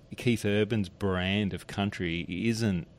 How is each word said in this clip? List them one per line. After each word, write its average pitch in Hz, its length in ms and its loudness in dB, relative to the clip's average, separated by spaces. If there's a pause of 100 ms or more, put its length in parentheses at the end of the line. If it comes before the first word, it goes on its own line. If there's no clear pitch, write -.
(180)
Keith 117 280 0
Urban's 104 440 2
brand 95 640 0
of 85 140 -10
country 90 640 -2
isn't 107 580 0 (100)